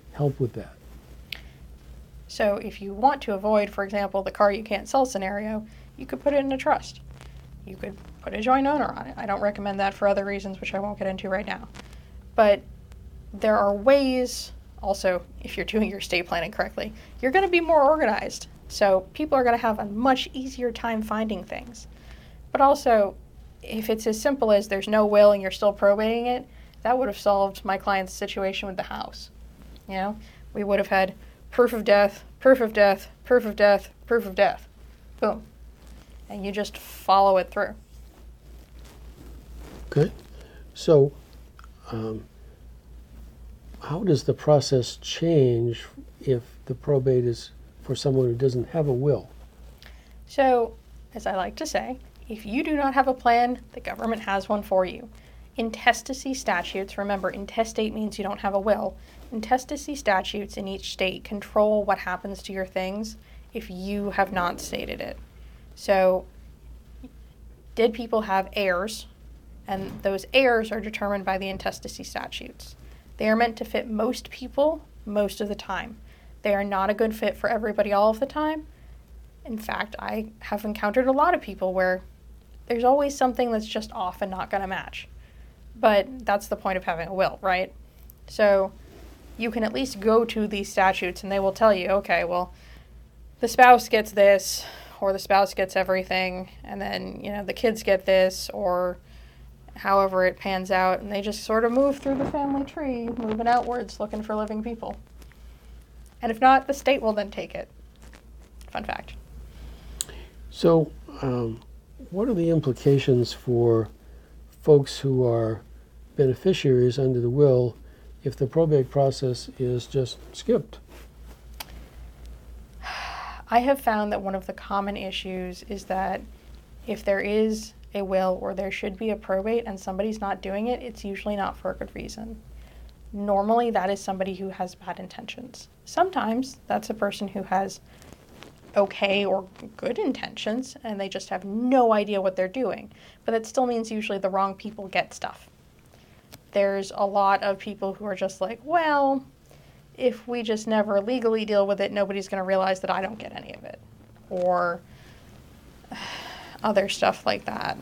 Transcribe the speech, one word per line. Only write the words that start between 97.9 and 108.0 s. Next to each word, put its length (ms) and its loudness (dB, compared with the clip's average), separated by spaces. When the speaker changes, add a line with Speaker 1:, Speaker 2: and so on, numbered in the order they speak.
Speaker 2:
this," 480 2
or 460 -2
however 500 4
it 100 0
pans 340 -4
out, 300 4
and 100 -10
they 100 -4
just 240 -6
sort 200 2
of 80 2
move 260 2
through 180 -2
the 100 -2
family 380 -2
tree, 520 -6
moving 300 -4
outwards, 540 0
looking 220 -6
for 120 -6
living 280 -4
people. 340 -10
And 120 -2
if 80 -8
not, 260 8
the 80 0
state 260 2
will 120 2
then 180 -4
take 240 -10
it. 140 -10